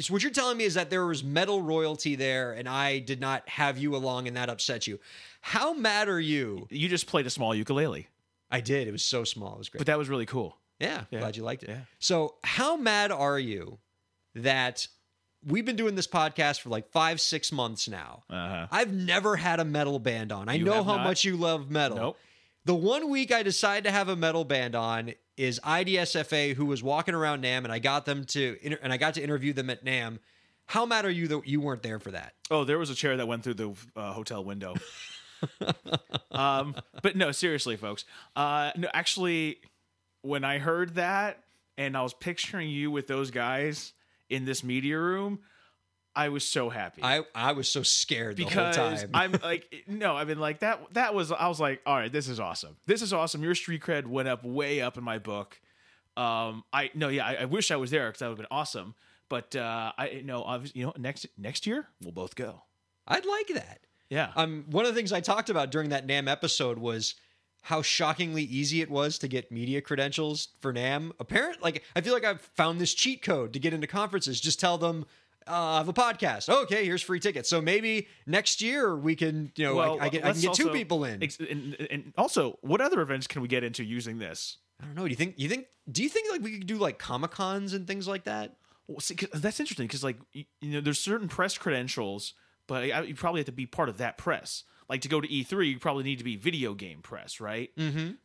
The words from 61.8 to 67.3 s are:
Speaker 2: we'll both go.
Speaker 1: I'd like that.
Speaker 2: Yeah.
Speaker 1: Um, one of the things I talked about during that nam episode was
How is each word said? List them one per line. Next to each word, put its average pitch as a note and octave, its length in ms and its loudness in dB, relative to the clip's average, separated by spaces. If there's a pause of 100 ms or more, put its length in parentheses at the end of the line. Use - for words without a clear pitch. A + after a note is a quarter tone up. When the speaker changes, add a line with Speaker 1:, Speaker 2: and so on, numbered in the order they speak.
Speaker 2:
we'll F3 100 -12
both F#3 220 -8
go. - 280 -10 (440)
Speaker 1:
I'd F#4 200 2
like G4+ 280 -2
that. - 260 -8 (300)
Speaker 2:
Yeah. C3+ 260 0
Speaker 1:
Um, D#3 340 -2
one G3 160 2
of A#3 80 2
the A3+ 40 0
things G3+ 140 -2
I F3+ 80 0
talked G#3+ 300 0
about C#3+ 200 2
during D3+ 200 0
that C3+ 160 -2
nam C#3 220 2
episode C3+ 500 0
was A2+ 360 -2 (460)